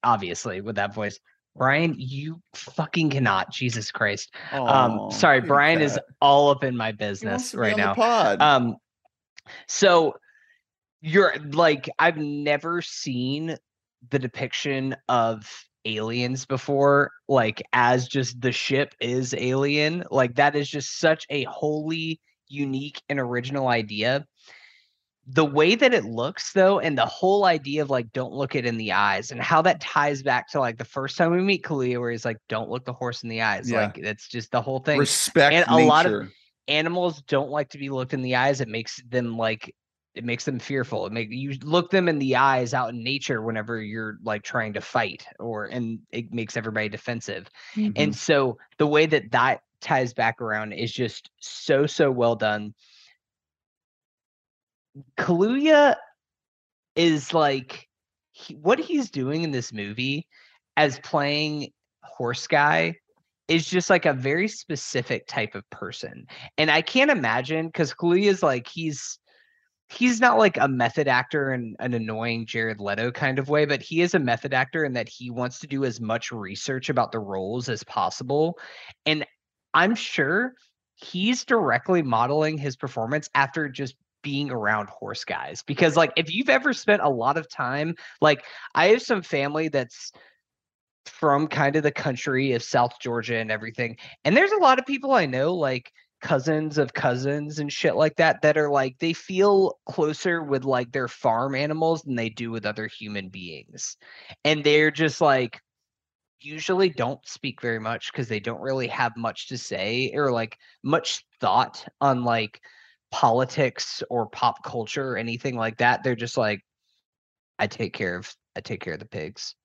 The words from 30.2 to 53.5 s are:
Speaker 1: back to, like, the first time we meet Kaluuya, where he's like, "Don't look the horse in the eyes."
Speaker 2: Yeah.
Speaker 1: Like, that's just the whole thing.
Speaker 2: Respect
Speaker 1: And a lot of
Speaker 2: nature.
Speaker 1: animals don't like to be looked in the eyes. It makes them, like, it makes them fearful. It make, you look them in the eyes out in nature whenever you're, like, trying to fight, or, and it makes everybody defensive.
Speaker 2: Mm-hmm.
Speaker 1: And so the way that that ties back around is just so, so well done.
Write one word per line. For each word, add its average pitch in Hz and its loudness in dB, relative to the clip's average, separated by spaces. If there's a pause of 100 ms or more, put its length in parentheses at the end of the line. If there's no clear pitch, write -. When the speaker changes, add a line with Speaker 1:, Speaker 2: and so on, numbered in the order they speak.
Speaker 1:
back 127 0
to, 151 -4
like, 120 -2
the 143 -8
first 135 -8
time 170 2
we 180 2
meet 190 0
Kaluuya, 123 -2
where 120 -4
he's 117 -6
like, 113 -4 (120)
"Don't 113 -4
look 127 -8
the 123 -8
horse 123 -8
in 120 -10
the 113 -4
eyes." 110 -2
Speaker 2:
Yeah. 113 0
Speaker 1:
Like, 101 -4
that's 107 -8
just 117 -10
the 120 0
whole 131 -4
thing. 147 0
Speaker 2:
Respect 147 4
Speaker 1:
And 170 6
a - 8
lot 156 8
of 107 0
Speaker 2:
nature. 101 -6 (360)
Speaker 1:
animals 165 0
don't 139 0
like 147 -4
to - -18
be 139 -10
looked 131 -4
in 131 -4
the 127 -2
eyes. 131 2
It 120 -4
makes 113 -10
them, 117 -2
like, 113 -4 (400)
it 113 -12
makes 120 -4
them 131 -2
fearful. 117 -4
It 101 -8
make, 113 -6
you 131 -8 (100)
look 170 0
them 180 4
in 156 0
the 131 0
eyes 131 2
out 127 -2
in 120 -10
nature 127 -4
whenever 113 -6
you're, 107 -8
like, 107 -4
trying 110 -6
to 101 -6
fight, 104 -4 (120)
or, 107 -8
and 113 -6 (100)
it 117 -10
makes 113 -6
everybody 107 -4
defensive. 104 -8 (300)
Speaker 2:
Mm-hmm. 214 0
Speaker 1:
And 147 0
so 135 2 (220)
the 151 4
way 151 6
that 143 0
that 127 2 (200)
ties 127 0
back 113 0
around 107 -4
is 117 -4
just - -6 (100)
so, - 0
so 147 2
well 120 2
done. 107 -2 (2500)